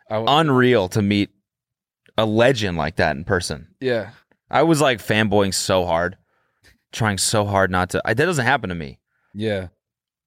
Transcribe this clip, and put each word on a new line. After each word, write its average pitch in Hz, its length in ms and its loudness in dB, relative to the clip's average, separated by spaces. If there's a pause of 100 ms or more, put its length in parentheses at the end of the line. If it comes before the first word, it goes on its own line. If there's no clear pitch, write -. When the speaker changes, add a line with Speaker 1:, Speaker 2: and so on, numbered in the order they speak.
Speaker 1:
I 110 60 -4
w- 123 240 2
Speaker 2:
Unreal 123 500 4
to 113 120 -2
meet 101 300 0 (840)
a 110 80 0
legend 110 520 2
like 78 200 -4
that 80 180 0
in 76 80 -10
person. 85 440 -4 (120)
Speaker 1:
Yeah. 117 320 -4 (380)
Speaker 2:
I 135 140 2
was, 160 180 2
like, 131 180 0
fanboying 104 540 0
so 92 320 -2
hard, 87 320 -2 (760)
trying 107 260 -2
so 104 280 0
hard 98 260 0
not 90 200 0
to. - 140 -2
I, - 80 -2
that 143 120 0
doesn't 156 200 -2
happen 123 240 0
to 87 60 -6
me. 71 240 -12 (340)
Speaker 1:
Yeah. 101 360 -6 (580)